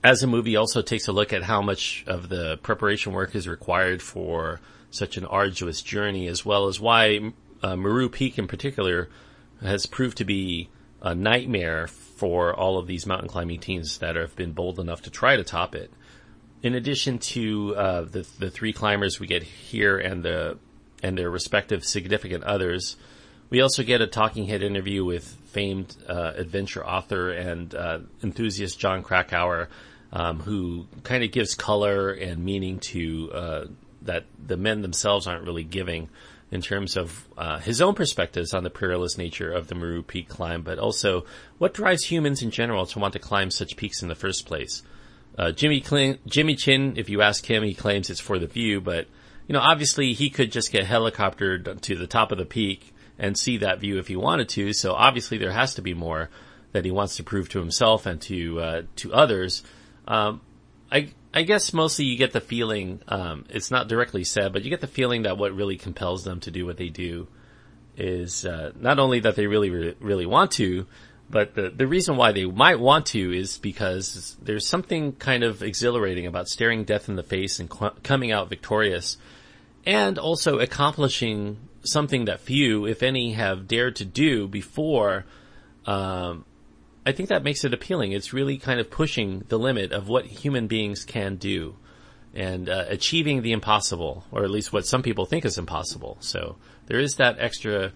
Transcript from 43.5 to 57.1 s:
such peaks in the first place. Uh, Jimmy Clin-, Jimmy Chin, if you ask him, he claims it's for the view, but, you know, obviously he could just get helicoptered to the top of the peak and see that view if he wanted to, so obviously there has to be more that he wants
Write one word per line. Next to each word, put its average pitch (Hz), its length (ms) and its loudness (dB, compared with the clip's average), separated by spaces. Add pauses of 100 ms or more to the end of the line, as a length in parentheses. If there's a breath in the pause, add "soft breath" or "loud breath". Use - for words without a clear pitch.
such - 240 -4
peaks - 260 -6
in 90 60 -6
the 82 80 -4
first - 300 -4
place. - 360 -6 (560 loud breath)
Uh, 85 140 2
Jimmy 147 280 2
Clin-, 135 460 2
Jimmy 151 300 4
Chin, 135 400 4
if 101 120 -4
you 101 140 4
ask 104 260 4
him, 110 140 4
he 104 100 0
claims 101 380 0
it's 90 80 -6
for 95 220 -2
the 82 80 -4
view, 107 320 0
but, 90 260 -2 (400 loud breath)
you - 60 -4
know, 143 80 4
obviously 143 520 4
he 139 160 0
could 127 220 2
just - 220 -2
get 95 140 4
helicoptered 98 960 0
to 104 120 -2
the 87 140 -6
top 110 240 2
of 95 60 -4
the 92 60 -2
peak 98 480 -4 (240 loud breath)
and 101 220 -2
see 120 200 0
that 95 200 0
view 98 220 -2
if 87 80 -10
he 92 80 -4
wanted 107 320 2
to, 101 240 0
so 92 200 0
obviously 117 460 4
there 95 140 -2
has 127 220 2
to 98 80 -8
be 90 120 -4
more 82 360 -4 (420 loud breath)
that 92 120 0
he 95 60 0
wants 95 240 0